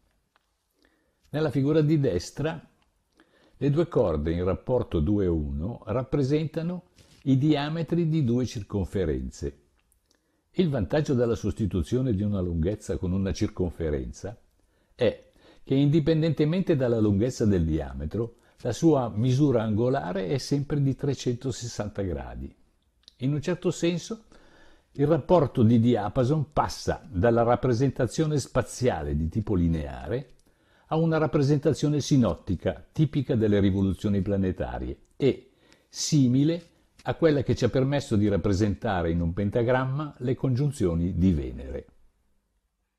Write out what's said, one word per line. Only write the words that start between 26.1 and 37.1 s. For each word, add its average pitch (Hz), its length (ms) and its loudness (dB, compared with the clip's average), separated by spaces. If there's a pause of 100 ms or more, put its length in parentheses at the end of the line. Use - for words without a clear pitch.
passa - 560 -2
dalla 117 340 4
rappresentazione 127 960 0
spaziale 92 800 -2
di 80 120 -2
tipo 107 260 -2
lineare 82 760 -2 (580)
a 160 80 -2
una 160 220 2
rappresentazione 147 800 2
sinottica 98 920 0
tipica 151 420 0
delle 104 240 4
rivoluzioni 98 640 2
planetarie 95 800 -4 (180)
e - 340 0 (380)
simile 143 800 2 (380)
a 127 80 -2